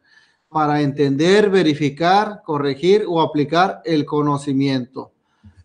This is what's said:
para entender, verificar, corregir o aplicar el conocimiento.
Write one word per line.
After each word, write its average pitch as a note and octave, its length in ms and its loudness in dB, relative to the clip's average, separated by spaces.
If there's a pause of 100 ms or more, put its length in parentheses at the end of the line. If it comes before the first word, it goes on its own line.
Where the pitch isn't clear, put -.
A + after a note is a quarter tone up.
(500)
para D3 320 0
entender, D3+ 680 2
verificar, F3+ 960 0
corregir D#3 600 0
o E3 140 0
aplicar D#3 640 0
el D#3 220 -2
conocimiento. C#3 1080 -4 (520)